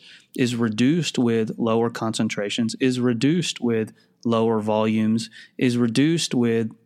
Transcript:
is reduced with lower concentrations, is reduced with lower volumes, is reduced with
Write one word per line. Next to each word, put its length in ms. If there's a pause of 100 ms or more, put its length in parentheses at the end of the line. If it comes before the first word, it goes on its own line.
(360)
is 200
reduced 640
with 400
lower 320
concentrations, 880
is 200
reduced 600
with 320 (320)
lower 360
volumes, 720 (260)
is 180
reduced 600
with 340 (160)